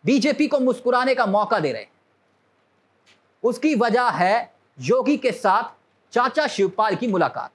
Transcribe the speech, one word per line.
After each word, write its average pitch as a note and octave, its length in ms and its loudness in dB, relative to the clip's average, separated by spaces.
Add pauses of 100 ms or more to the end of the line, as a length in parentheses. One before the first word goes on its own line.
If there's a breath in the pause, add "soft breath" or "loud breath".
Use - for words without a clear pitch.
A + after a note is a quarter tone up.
बीजेपी C#4 440 2
को D4 120 0
मुस्कुराने B3+ 540 0
का A#3 120 0
मौका G3+ 320 0
दे D3 140 -2
रहे G#2+ 100 -10
हैं। - 80 -20 (1500)
उसकी C4 320 0
वजह A#3 340 2
है G3 440 0 (280)
योगी A#3+ 360 0
के A3 160 -2
साथ G#3 300 0 (500)
चाचा B3+ 340 0
शिवपाल G#3 480 0
की B3 120 -4
मुलाकात। E3 480 -2